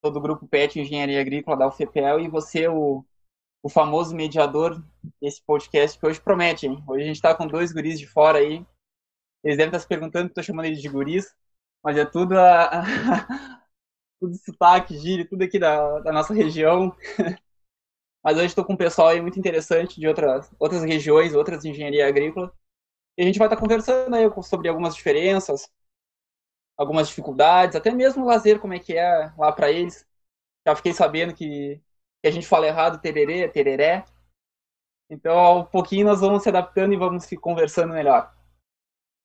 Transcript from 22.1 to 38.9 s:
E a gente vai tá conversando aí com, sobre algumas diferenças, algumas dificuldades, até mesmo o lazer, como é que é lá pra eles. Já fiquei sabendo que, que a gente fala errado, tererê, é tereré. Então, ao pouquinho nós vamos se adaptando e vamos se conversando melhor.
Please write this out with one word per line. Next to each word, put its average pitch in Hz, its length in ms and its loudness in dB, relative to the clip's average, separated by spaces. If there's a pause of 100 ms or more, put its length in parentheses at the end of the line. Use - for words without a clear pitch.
E 180 40 -2
a 180 40 2
gente 196 120 2
vai 214 120 4
tá 214 80 0
conversando 240 580 0
aí 220 160 4
com, 196 100 -12
sobre 170 280 -4
algumas 165 260 -4
diferenças, 165 720 -2 (1080)
algumas 151 320 -2
dificuldades, 165 680 2
até 190 160 0
mesmo 262 320 0
o - 20 -4
lazer, 220 360 4
como 190 120 -10
é 175 60 -10
que 175 160 -10
é 165 420 0
lá 151 140 2
pra 151 180 0
eles. 175 380 -4 (580)
Já 151 80 4
fiquei 165 200 -2
sabendo 165 400 0
que, 147 480 -10 (400)
que 156 80 2
a - 20 2
gente 165 160 -8
fala 156 180 4
errado, 160 360 0
tererê, 151 400 -2
é 165 80 -2
tereré. 147 560 0 (1040)
Então, 165 280 -2
ao 175 300 6
pouquinho 196 400 0
nós 202 140 4
vamos 196 220 2
se - 40 0
adaptando 190 460 0
e 190 40 0
vamos 175 280 -4
se 185 100 -12
conversando 165 560 -2
melhor. 160 420 2 (920)